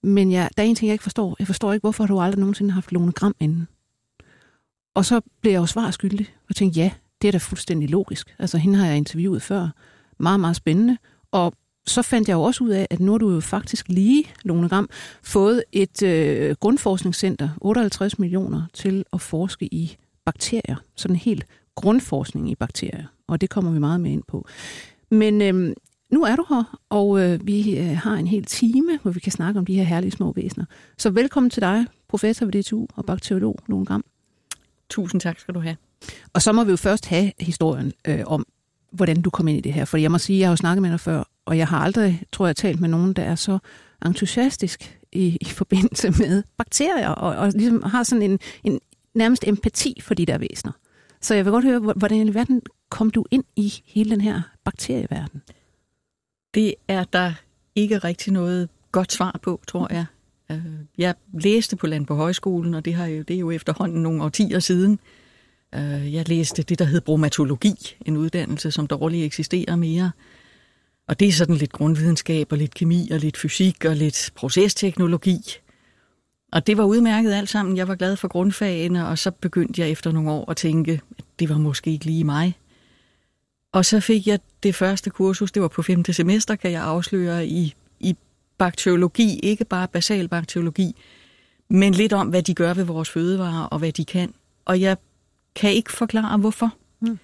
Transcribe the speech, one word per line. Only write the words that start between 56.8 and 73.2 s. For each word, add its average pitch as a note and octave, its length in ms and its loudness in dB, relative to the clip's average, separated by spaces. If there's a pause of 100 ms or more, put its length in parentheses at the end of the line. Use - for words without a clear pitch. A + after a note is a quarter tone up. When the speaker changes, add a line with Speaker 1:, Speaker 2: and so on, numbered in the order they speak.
Speaker 2:
er F#3+ 160 0
der F3+ 300 0 (420)
ikke G#3 220 2
rigtig F3+ 360 -4
noget F3+ 360 0 (220)
godt F#3 200 0
svar - 300 -4
på, F3+ 260 -6
tror F3 260 -4
jeg. E3+ 120 -4 (460)
Øh, D#3 80 -8 (380)
jeg F3 180 0 (180)
læste G3+ 420 0
på F3 120 -4
Landbohøjskolen, E3 840 -2
og D#3 120 -6
det E3 80 -4
har F3 140 -4
jo, D#3 140 -6
det D#3+ 120 -8
er F#3 60 -4
jo E3 120 -4
efterhånden E3 520 -2
nogle D#3+ 200 -2
årtier F3+ 360 0
siden. F#3+ 400 2 (760)
Øh, C#3+ 380 -6
jeg D#3+ 140 -2
læste E3 360 0
det, - 160 -2
der F3+ 60 2
hed D#3 160 2
bromatologi, D3+ 920 0 (100)
en D#3 120 -2
uddannelse, D#3 540 -4
som D3+ 160 -2
dårligt D#3+ 380 -2
eksisterer E3+ 500 -2
mere. E3+ 360 0 (960)
Og - 120 -2
det G3+ 80 6
er G3 40 6
sådan E3 240 4
lidt D3 160 0
grundvidenskab, D#3 800 0
og D3+ 60 0
lidt D3 160 -2
kemi, E3+ 380 2
og D#3 80 0
lidt D3+ 180 -2